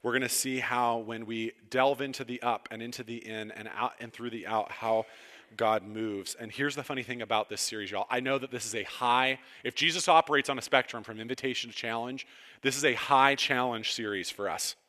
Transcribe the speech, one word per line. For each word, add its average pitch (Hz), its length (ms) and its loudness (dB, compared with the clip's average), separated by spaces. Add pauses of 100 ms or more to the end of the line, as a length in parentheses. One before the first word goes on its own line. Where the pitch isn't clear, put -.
We're 120 120 -2
gonna 127 160 2
see 131 320 0
how 120 380 2
when 113 280 -8
we 113 240 -4 (180)
delve 135 320 4
into 139 220 -6
the 120 180 -6
up 117 300 -2
and 113 100 -10
into 120 220 -8
the 117 140 -10
in 110 340 -10
and 110 240 -12
out 120 240 -2
and 117 140 -12
through 120 180 -8
the 110 160 -10
out, 110 240 0
how 110 360 0 (500)
God 110 260 4
moves. 107 540 -6
And 113 160 -12
here's 143 240 -2
the 139 80 -8
funny 135 180 -4
thing 120 180 -6
about 107 280 0
this 104 120 -6
series, 104 300 -4
y'all. 101 180 -2
I 123 120 2
know 131 180 0
that 127 140 -8
this 123 120 -6
is 104 120 -6
a 104 80 -4
high, 127 560 2 (240)
if 123 100 -4
Jesus 165 320 2
operates 160 420 6
on 139 80 0
a 120 60 -6
spectrum 123 400 2
from 110 160 -12
invitation 120 500 -4
to 110 60 -16
challenge, 117 540 -4 (340)
this 135 140 2
is 139 80 -2
a 131 100 6
high 139 400 6
challenge 123 580 0
series 104 380 -4
for 98 180 -4
us. - 280 -4 (120)